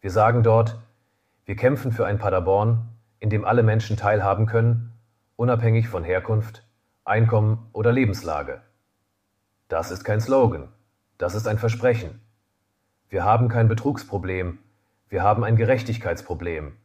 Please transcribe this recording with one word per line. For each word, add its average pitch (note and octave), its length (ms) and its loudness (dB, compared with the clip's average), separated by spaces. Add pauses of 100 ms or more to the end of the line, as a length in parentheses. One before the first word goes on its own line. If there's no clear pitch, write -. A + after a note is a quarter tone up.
Wir G2 100 -8
sagen A2+ 320 4
dort, A2+ 340 4 (680)
wir G2+ 100 -6
kämpfen B2+ 380 0
für A2 140 -2
ein G#2 120 -2
Paderborn, G2+ 720 0 (320)
in A2 100 -2
dem G#2+ 140 -2
alle A#2 180 2
Menschen G#2+ 340 2
teilhaben G2+ 500 0
können, A#2 460 0 (440)
unabhängig A2+ 520 0
von F2+ 140 -6
Herkunft, F#2+ 640 -4 (380)
Einkommen A2 680 0
oder A2 200 2
Lebenslage. E2 720 -2 (1040)
Das E2 240 -4
ist G2+ 100 -12
kein G#2+ 180 0
Slogan, A2+ 460 2 (520)
das F2+ 180 -4
ist A2+ 100 -6
ein G#2+ 120 -2
Versprechen. A2 640 -2 (880)
Wir F#2+ 140 -4
haben A2+ 240 4
kein A2+ 220 4
Betrugsproblem, F#2 920 -4 (500)
wir F#2+ 140 -4
haben A2+ 220 2
ein A2+ 100 2
Gerechtigkeitsproblem. F2 1160 -2 (120)